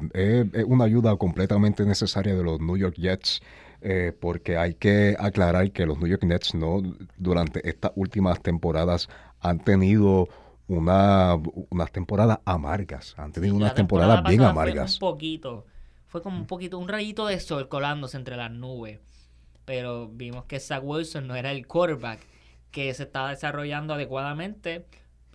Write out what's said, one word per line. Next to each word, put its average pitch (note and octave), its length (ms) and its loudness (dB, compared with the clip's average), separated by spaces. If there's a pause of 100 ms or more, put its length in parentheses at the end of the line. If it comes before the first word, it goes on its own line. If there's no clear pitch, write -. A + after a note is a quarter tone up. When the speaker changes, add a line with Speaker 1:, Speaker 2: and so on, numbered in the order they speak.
(120)
Speaker 1:
es, G#2+ 400 2
es A2 140 0
una B2+ 180 4
ayuda A2+ 320 4
completamente G2+ 720 2
necesaria G2 480 0
de F#2 100 2
los D#2+ 160 0
New E2+ 160 0
York F#2+ 200 0
Jets, F#2 440 -2 (400)
eh, F2+ 400 0
porque E2+ 360 -2
hay E2+ 180 0
que G#2 440 4
aclarar F#2+ 540 2
que F#2 120 -2
los D#2 140 0
New E2+ 80 -2
York F2+ 220 0
Jets E2+ 260 0
no, E2+ 280 -2 (340)
durante F2 520 -2
estas - 280 -4
últimas F#2+ 440 0
temporadas E2+ 680 0 (320)
han F2 180 0
tenido G2 680 4 (400)
una, F#2 640 4 (360)
unas E2+ 200 -2
temporadas G#2 540 2
amargas, F2 720 -4
han D2+ 160 -12
tenido F#2+ 220 0
Speaker 2:
Sí, - 20 2
Speaker 1:
unas G#2 140 2
Speaker 2:
la C3 40 -2
temporada F#2+ 420 6
Speaker 1:
temporadas F3+ 140 2
bien B2+ 100 6
Speaker 2:
pasada G2+ 140 6
fue D#2 80 0
Speaker 1:
amargas. C#2+ 320 -2
Speaker 2:
un - 60 -4
poquito, D#3 640 -6 (400)
fue E3+ 160 -12
como F#3+ 140 -10
un E3 100 -8
poquito, F3+ 320 -10
un F3+ 100 -10
rayito G#3+ 380 -6
de F#3+ 140 -2
sol C#3 280 -8
colándose C#3+ 480 -6
entre B2+ 200 -12
las A#2+ 160 -10
nubes, A#2 480 -14 (640)
pero B2 440 -8
vimos A#2+ 360 -14
que C#3 160 -10
Zach C3+ 220 -8
Wilson D3+ 440 -8
no B2+ 100 -8
era B2+ 160 -6
el C3+ 140 -10
quarterback C3+ 540 -4 (500)
que C3+ 240 -6
se C#3+ 100 -10
estaba C3+ 260 -6
desarrollando D3 640 -8
adecuadamente, D3 920 -8 (480)